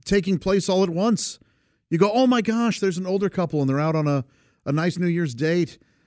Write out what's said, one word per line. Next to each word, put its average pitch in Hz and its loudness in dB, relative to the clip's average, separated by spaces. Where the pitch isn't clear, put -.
taking 196 0
place 190 0
all 190 2
at 190 0
once. 196 -2
You 170 0
go, 202 4
"Oh 254 4
my 247 4
gosh, 226 0
there's 190 -2
an 185 -8
older 196 -2
couple 165 -2
and 135 0
they're 135 0
out 156 0
on 156 0
a, 143 0
a 143 -4
nice 160 -2
New 175 0
Year's 170 -2
date." 160 -2